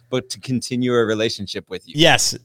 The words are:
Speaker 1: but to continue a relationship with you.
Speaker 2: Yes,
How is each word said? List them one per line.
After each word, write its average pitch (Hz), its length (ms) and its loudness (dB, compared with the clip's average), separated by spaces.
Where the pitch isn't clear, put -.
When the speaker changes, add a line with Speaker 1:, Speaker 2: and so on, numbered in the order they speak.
Speaker 1:
but 127 200 -4
to - 100 -14
continue 123 540 -2
a 117 100 4
relationship 107 680 -4
with 92 180 -12
you. 82 80 -14
Speaker 2:
Yes, 147 480 4